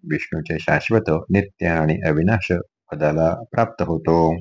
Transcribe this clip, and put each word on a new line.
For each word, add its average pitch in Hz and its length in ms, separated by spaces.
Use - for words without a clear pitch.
विष्णूचे 78 500
शाश्वत, 82 500
नित्य 95 380
आणि 80 300
अविनाश 90 440
पदाला 78 380
प्राप्त - 300
होतो. 82 360